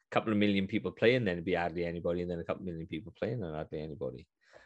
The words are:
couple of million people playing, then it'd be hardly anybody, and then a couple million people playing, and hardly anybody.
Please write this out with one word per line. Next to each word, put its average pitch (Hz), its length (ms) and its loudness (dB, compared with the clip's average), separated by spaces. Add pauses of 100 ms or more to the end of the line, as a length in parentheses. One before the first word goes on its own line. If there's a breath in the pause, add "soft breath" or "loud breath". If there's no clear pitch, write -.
(100)
couple 127 200 2
of 104 80 4
million 98 280 4
people 98 240 -2
playing, 120 340 4
then 90 100 2
it'd 85 120 -4
be 90 80 4
hardly 85 320 0
anybody, 87 340 0
and 87 100 -2
then 85 80 -2
a 82 60 -6
couple - 220 -4
million 82 200 -6
people 82 320 -8
playing, 113 240 -2
and 78 120 -6
hardly 78 260 -6
anybody. 71 460 -8 (400 loud breath)